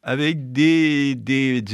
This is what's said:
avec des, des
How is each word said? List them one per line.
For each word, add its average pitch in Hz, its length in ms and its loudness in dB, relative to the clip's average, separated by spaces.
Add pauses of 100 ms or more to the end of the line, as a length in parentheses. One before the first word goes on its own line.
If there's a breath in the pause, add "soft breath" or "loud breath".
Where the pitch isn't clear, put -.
avec 143 500 -4
des, 147 640 2
des 127 480 0 (100)